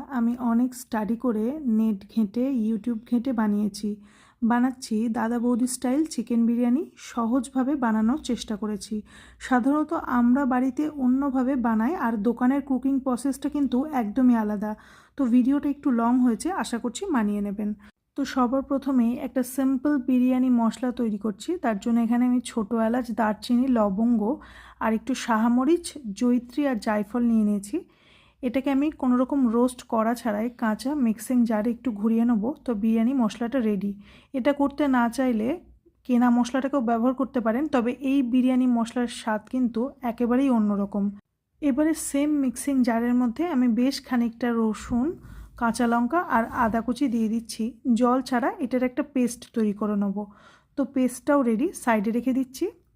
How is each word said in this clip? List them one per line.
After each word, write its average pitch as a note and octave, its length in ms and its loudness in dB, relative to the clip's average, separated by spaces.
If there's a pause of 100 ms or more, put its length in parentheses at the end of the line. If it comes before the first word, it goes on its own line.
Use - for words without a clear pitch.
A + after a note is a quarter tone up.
(100)
আমি A#3+ 280 0
অনেক A#3+ 360 0
স্টাডি G#3+ 420 -4
করে A#3 480 -2
নেট A3 340 2 (140)
ঘেঁটে, A3 320 0 (240)
YouTube A3+ 320 -2 (100)
ঘেঁটে A#3+ 220 0
বানিয়েছি। G#3 560 -2 (540)
বানাচ্ছি A#3+ 680 0
দাদা A3+ 300 -2
বৌদি A#3+ 280 0
স্টাইল B3+ 380 0
চিকেন A#3 420 0
বিরিয়ানি, A#3+ 360 2 (140)
সহজভাবে B3+ 800 -2
বানানোর A3+ 460 0
চেষ্টা A3+ 340 -6
করেছি। G#3 460 -6 (360)
সাধারণত C#4 540 0
আমরা B3 520 2
বাড়িতে B3+ 440 0
অন্যভাবে C4+ 680 0
বানাই, A#3 400 0
আর A#3 200 -2
দোকানের B3 460 0
কুকিং C4+ 380 0
প্রসেসটা C4 480 -2
কিন্তু C#4 300 0 (140)
একদমই B3 420 2
আলাদা। G#3+ 380 -2 (440)
তো C#4+ 80 0
ভিডিওটা B3+ 440 2
একটু C#4+ 220 -2
লং A#3 300 2
হয়েছে, B3 320 2
আশা C#4 260 -4
করছি A#3+ 280 -6
মানিয়ে G#3 340 0
নেবেন। G#3 300 -4 (460)
তো C#4 80 -2
সবার C4 380 0
প্রথমেই C4+ 500 0 (140)
একটা B3+ 160 -2
সিম্পল C4 560 0
বিরিয়ানি B3+ 520 2
মশলা A#3+ 420 2
তৈরি A3+ 260 -2
করছি। G#3+ 380 -6
তার A#3 220 -2
জন্য A#3 220 0
এখানে A#3+ 240 2
আমি B3 160 2
ছোটো A#3 400 -4
এলাচ, A#3 300 0
দারচিনি, A#3 580 0
লবঙ্গ A3+ 540 2 (580)
আর A3 120 0
একটু A3 220 -2
শাহামরিচ, B3 720 2 (340)
জয়িত্রী B3 460 0
আর C4 100 0
জায়ফল G#3+ 460 -2
নিয়ে A3+ 220 4
নিয়েছি। G#3 340 -2 (640)
এটাকে C4 280 -2
আমি C#4 200 2
কোনো C4 260 0
রকম C4 320 0
রোস্ট A#3+ 340 0
করা A3+ 320 0
ছাড়াই A3 340 -4 (100)
কাঁচা A3+ 360 -2
মিক্সিং A#3+ 500 0
জারে A3 260 0
একটু A#3 220 -6
ঘুরিয়ে A3+ 320 2
নেবো। A#3 240 2 (160)
তো - 100 -4
বিরিয়ানি A3+ 400 2
মশলাটা A#3 460 -2
রেডি। G3+ 320 -2 (400)
এটা C#4 200 2
করতে C#4 360 0
না B3+ 200 4
চাইলে A#3 400 0 (560)
কেনা B3 260 4
মশলাটাকেও B3+ 500 0
ব্যবহার A#3 340 2
করতে B3+ 260 -2
পারেন, A#3 280 0
তবে B3 220 0 (100)
এই C#4 220 2
বিরিয়ানি B3+ 440 2
মশলার A#3+ 400 0
স্বাদ G#3+ 440 -4
কিন্তু A#3 300 -2 (220)
একেবারেই B3 480 2
অন্যরকম। G#3 540 0 (560)
এবারে D4+ 340 2
সেম D4 360 -2 (100)
মিক্সিং C4 420 -2
জারের A#3 320 2
মধ্যে B3 340 0
আমি B3+ 200 2
বেশ B3 280 2 (100)
খানিকটা A#3 460 -2
রসুন, A#3 560 0 (480)
কাঁচা A#3 300 0
লঙ্কা A#3+ 340 0 (160)
আর A3+ 80 2 (200)
আদা A3+ 160 0
কুচি B3 280 -2
দিয়ে A3+ 200 0
দিচ্ছি। A3+ 360 -6 (300)
জল B3 280 4
ছাড়া B3+ 260 -2 (100)
এটার B3+ 240 -2
একটা B3+ 200 -2 (120)
পেস্ট B3 260 0 (140)
তৈরি G#3+ 180 0
করে G#3 240 -2
নেব। G3+ 200 -2 (600)
তো C#4+ 80 0
পেস্টটাও C4+ 580 0
রেডি, A#3 240 2 (160)
সাইডে A3 280 2
রেখে A#3+ 220 0
দিচ্ছি। C4 320 -2 (320)